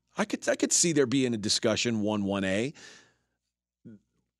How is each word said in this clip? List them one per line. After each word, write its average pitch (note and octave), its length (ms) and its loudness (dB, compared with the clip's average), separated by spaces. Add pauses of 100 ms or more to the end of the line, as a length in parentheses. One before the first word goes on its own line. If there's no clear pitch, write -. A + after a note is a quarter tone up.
(160)
I G#3 80 0
could, - 240 -6
I B3+ 80 2
could - 160 -2
see E3+ 200 2
there C#3+ 140 4
being B2 280 0
a - 40 -4
discussion, G#2+ 640 0
one G#2 240 0
one G2 200 0
A." G#2+ 280 -2 (1700)